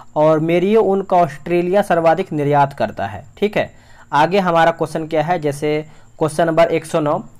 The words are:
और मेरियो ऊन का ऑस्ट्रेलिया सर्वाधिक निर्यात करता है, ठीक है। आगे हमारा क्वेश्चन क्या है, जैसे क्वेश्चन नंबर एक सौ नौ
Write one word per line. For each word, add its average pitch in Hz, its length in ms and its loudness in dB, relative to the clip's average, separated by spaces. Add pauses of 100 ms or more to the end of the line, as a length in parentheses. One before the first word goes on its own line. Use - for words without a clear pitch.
(160)
और 156 240 4
मेरियो 175 420 2
ऊन 196 200 0
का 190 160 0
ऑस्ट्रेलिया 175 640 0
सर्वाधिक 170 520 0
निर्यात 143 400 0
करता 104 340 -6
है, 98 180 -12 (120)
ठीक 208 200 -2
है। - 220 -6 (340)
आगे 170 260 2
हमारा 165 320 2
क्वेश्चन 160 360 -6
क्या 156 160 -2
है, 175 160 -2
जैसे 151 480 -4 (320)
क्वेश्चन 160 280 0
नंबर 165 160 4
एक 160 220 0
सौ 165 140 -2
नौ 151 200 -2 (200)